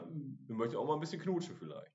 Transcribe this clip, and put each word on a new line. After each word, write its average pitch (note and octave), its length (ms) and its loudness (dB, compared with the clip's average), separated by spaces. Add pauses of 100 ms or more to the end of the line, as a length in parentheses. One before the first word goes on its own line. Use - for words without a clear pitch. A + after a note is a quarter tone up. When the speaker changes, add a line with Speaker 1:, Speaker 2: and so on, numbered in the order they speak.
Speaker 1:
Mhm. D3 380 -6
Speaker 2:
Wir A#2 80 -4
möchten A#2 220 4
auch A#2+ 100 2
mal D3+ 60 6
ein D3+ 80 4
bisschen E3 200 -2
knutschen F3+ 360 2
vielleicht. - 380 -8